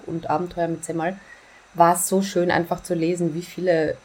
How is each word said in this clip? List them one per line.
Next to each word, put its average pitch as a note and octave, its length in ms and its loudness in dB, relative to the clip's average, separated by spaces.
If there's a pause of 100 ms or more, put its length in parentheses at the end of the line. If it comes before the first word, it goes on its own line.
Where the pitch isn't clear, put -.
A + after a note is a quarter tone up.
und E3 220 -6
Abenteuer E3+ 400 -2
mit D#3+ 160 -6
Semmel, E3 320 -4 (580)
war E3+ 220 6
es - 120 -2
so F#3+ 140 2
schön, F3 280 0
einfach E3+ 320 0
zu F3+ 120 -4
lesen, E3+ 400 0
wie F3 80 -6
viele, E3 640 0